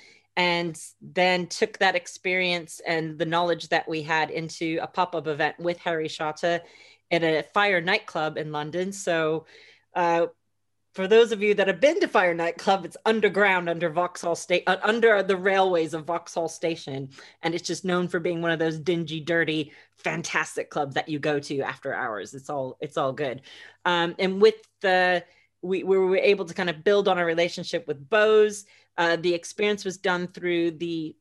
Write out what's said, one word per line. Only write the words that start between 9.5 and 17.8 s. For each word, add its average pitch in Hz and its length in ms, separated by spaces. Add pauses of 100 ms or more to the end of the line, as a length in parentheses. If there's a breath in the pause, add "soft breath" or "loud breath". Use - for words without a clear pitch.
uh, 170 320 (680)
for 190 140
those 220 240
of 202 100
you 208 120
that 196 140
have 185 120
been 320 220
to 311 80
Fire 180 240
nightclub, 170 500
it's 170 220
underground 196 640
under 170 200
Vauxhall 170 460
Sta-, 180 320
uh, 185 160
under 214 400
the 190 140
railways 185 560
of 156 100
Vauxhall 170 460
Station, 147 600 (320 loud breath)
and 165 140
it's 170 100
just 175 200